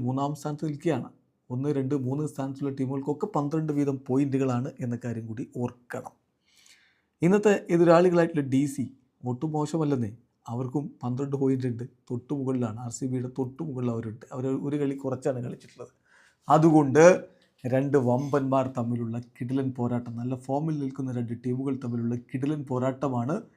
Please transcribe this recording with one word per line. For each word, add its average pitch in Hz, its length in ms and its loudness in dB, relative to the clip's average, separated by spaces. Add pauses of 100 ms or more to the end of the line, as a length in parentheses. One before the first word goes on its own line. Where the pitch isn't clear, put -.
മൂന്നാം 131 340 -2
സ്ഥാനത്ത് 147 300 -8
നിൽക്കുകയാണ്. 143 400 -2 (460)
ഒന്ന്, 131 140 -2 (100)
രണ്ട്, 135 160 -2 (120)
മൂന്ന് 139 240 -2
സ്ഥാനത്തുള്ള 139 480 -6
ടീമുകൾക്കൊക്കെ 139 560 -4
പന്ത്രണ്ട് 151 440 -2
വീതം 139 180 0 (100)
പോയിന്റുകളാണ് 135 640 0 (140)
എന്ന 120 180 -4
കാര്യം 113 280 -6
കൂടി 113 140 -8 (180)
ഓർക്കണം. - 520 -8 (1120)
ഇന്നത്തെ 202 280 6 (200)
എതിരാളികളായിട്ടുള്ള 170 800 6
ഡി 135 80 6 (120)
സി 120 120 -4 (460)
ഒട്ടും 151 240 -4
മോശമല്ലെന്നേ. 147 540 0 (440)
അവർക്കും 131 320 -4 (180)
പന്ത്രണ്ട് 139 380 -4
പോയിന്റ് 131 300 0
ഉണ്ട്, 117 120 -8 (240)
തൊട്ടു 123 320 -6
മുകളിലാണ്. 123 460 -4
ആർ 120 120 -10
സി 143 140 -8
ബിയുടെ 127 260 -4
തൊട്ടു 131 300 -6
മുകളിൽ 123 280 -4
അവരുണ്ട്. 113 380 -8
അവർ 127 120 -6 (200)
ഒരു 143 140 -4
കളി 139 240 -2
കുറച്ചാണ് 127 420 -4
കളിച്ചിട്ടുള്ളത്. - 480 -16 (600)
അതുകൊണ്ട് 156 480 8 (720)
രണ്ട് 139 200 2 (140)
വമ്പന്മാർ 135 560 2 (140)
തമ്മിലുള്ള 117 360 -2 (200)
കിടിലൻ 131 420 -2
പോരാട്ടം, 120 340 -2 (100)
നല്ല 127 120 -4 (140)
ഫോമിൽ 151 340 -2
നിൽക്കുന്ന 131 380 -6
രണ്ട് 120 160 -6 (100)
ടീമുകൾ 131 280 -2 (120)
തമ്മിലുള്ള 120 300 -4 (160)
കിടിലൻ 143 280 -2 (120)
പോരാട്ടമാണ് 127 640 -2 (200)